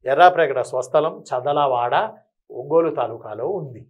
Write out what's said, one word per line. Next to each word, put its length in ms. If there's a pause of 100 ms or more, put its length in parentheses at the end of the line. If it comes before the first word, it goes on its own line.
ఎర్రాప్రగడ 560 (100)
స్వస్థలం 440 (140)
చదలవాడ 640 (560)
ఒంగోలు 480
తాలూకాలో 480 (140)
ఉంది. 300